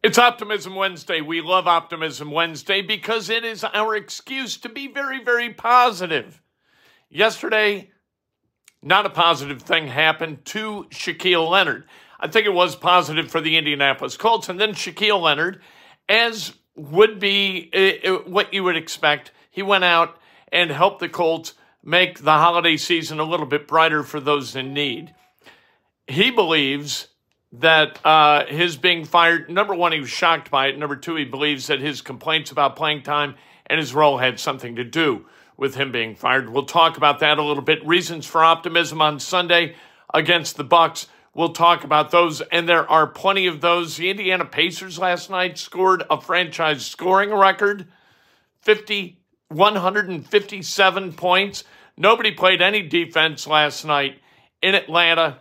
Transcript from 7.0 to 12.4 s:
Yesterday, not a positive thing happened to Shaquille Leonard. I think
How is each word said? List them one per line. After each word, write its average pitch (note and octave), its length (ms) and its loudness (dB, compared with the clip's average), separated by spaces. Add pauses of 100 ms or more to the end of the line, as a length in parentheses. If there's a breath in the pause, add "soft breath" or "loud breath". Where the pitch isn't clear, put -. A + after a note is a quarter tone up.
Yesterday, G#3 800 0 (960)
not F#3+ 200 2
a F#3+ 60 -2
positive C#3+ 520 0
thing D#3+ 260 -2
happened D#3 560 -2
to G#3 460 -8
Shaquille E3+ 600 -2
Leonard. E3+ 360 0 (340 loud breath)
I - 80 -8
think G#3 180 0